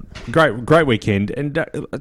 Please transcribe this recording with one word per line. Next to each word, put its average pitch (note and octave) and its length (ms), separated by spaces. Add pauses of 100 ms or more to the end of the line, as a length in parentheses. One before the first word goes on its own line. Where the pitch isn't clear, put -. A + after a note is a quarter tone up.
(300)
great, B2 360
great D#3 200
weekend. G#2 460
And, C#3+ 260
uh, D#3+ 80 (360)